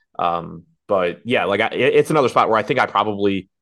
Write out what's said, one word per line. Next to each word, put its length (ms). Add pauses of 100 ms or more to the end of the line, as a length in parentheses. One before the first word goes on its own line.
(160)
Um, 480 (220)
but 380
yeah, 220
like, 140
I, 80
it, 280
it's 140
another 180
spot 200
where 100
I 40
think 160
I 80
probably 640 (140)